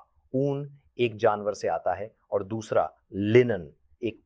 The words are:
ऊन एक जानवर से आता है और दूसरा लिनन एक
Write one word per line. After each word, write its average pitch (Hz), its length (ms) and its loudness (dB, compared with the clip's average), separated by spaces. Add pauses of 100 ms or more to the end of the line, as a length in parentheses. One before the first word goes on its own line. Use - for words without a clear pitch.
(340)
ऊन 143 360 -2 (300)
एक 117 160 0
जानवर 104 380 2
से 104 140 -6
आता 87 260 -2
है 101 180 -8 (200)
और 101 120 0
दूसरा 104 480 -2 (220)
लिनन 104 560 4 (340)
एक 110 220 -6